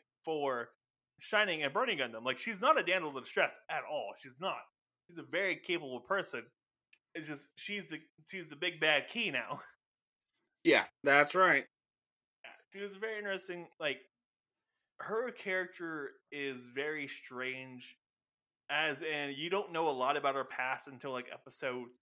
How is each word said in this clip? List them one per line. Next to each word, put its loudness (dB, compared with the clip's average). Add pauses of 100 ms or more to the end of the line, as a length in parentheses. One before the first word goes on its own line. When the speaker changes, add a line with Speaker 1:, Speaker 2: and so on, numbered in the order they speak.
(240)
Speaker 1:
for 0 (500)
Shining 2
and 0
Burning 2
Gundam. -2
Like, 0
she's -4
not 8
a -2
damsel 0
in -6
distress 2 (120)
at -2
all. -4
She's -20
not. -4 (460)
She's -14
a -10
very 0
capable -4
person. -2 (680)
It's -8
just, -10
she's -6
the, -8 (280)
she's -10
the -14
big -4
bad 4
key -2
now. -4
<laughs> -20 (920)
Speaker 2:
Yeah, 8 (160)
that's 6
right. 6 (800)
Speaker 1:
Yeah, -18 (220)
she -14
was -8
very -6
interesting. -6 (100)
Like, 0 (1000)
her -2
character -4 (200)
is -6
very -4
strange, -10 (720)
as 2
in, -2
you -4
don't 0
know 4
a 4
lot 4
about 2
her 0
past -4
until, -10
like, -6
episode -6 (140)